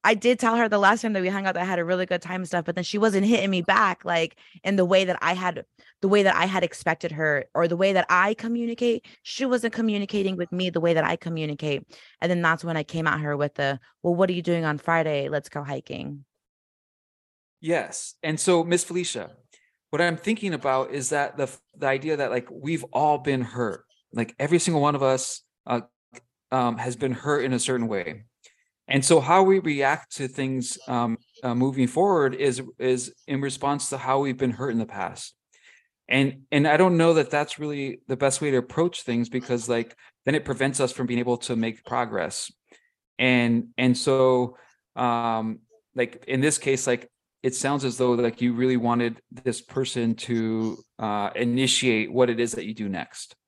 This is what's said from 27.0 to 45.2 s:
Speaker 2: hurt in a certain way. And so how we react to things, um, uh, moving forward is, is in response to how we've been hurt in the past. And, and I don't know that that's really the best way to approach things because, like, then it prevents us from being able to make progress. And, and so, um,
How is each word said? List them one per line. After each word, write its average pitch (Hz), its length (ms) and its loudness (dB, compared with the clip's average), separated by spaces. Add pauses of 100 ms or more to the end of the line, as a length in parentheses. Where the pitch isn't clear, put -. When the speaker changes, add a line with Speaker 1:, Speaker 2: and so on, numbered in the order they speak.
Speaker 2:
hurt 139 320 -2
in 131 100 0
a 120 60 0
certain 120 280 -2
way. 101 360 -6 (640)
And 135 160 2
so 165 160 8
how 170 220 6
we 190 160 6
react 147 600 0
to 135 100 -6
things, 131 500 -4 (100)
um, 117 300 -2 (240)
uh, 123 140 -4
moving 127 320 2
forward 160 480 2
is, 131 260 0 (160)
is 127 340 -2 (140)
in 139 160 -4
response 139 480 -4
to 135 80 -6
how 131 220 0
we've 135 180 -2
been 127 140 0
hurt 127 180 -6
in 117 80 -2
the 110 80 0
past. - 480 -10 (720)
And, 135 440 0
and 151 160 4
I 151 100 4
don't 180 200 6
know 165 180 6
that 151 160 2
that's 147 260 -2
really 147 500 -8
the 131 80 -2
best 139 260 0
way 147 100 0
to 131 60 4
approach 160 440 -2
things 120 260 -2
because, 123 400 -4
like, 117 280 -2 (300)
then 143 100 2
it 143 100 -2
prevents 135 340 -2
us 131 120 2
from 127 160 -4
being 120 120 0
able 120 180 0
to 120 180 -6
make 113 280 -4
progress. 110 680 -4 (640)
And, 120 580 2
and 123 220 4
so, 127 580 2 (400)
um, 117 640 -2 (340)